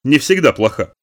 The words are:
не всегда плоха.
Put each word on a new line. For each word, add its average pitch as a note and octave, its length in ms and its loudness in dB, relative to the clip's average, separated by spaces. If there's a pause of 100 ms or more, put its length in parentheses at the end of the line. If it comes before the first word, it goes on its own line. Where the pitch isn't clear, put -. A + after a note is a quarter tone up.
не C#3+ 140 2
всегда F3+ 340 0
плоха. - 520 -4